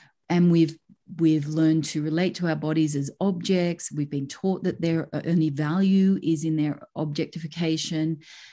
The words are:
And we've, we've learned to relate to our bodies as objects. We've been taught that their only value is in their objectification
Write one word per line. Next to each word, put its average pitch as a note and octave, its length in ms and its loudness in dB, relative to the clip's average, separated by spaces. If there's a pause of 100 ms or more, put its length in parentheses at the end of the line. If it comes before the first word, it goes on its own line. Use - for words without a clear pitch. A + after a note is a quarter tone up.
(300)
And F3 220 4
we've, E3 260 4 (400)
we've D#3 300 2
learned D#3 380 2
to D3+ 180 -4
relate E3+ 320 -2
to F3 120 -2
our D#3+ 100 0
bodies D#3 400 0
as C#3 120 -4 (120)
objects. F3 720 -2
We've D3 160 -4
been C#3 180 -4
taught - 380 -4
that - 160 -4
their E3 320 0
only D#3+ 360 0
value F#3+ 720 2
is D#3+ 220 0
in D#3+ 140 0
their D3+ 240 -2 (160)
objectification D#3+ 1200 -4 (340)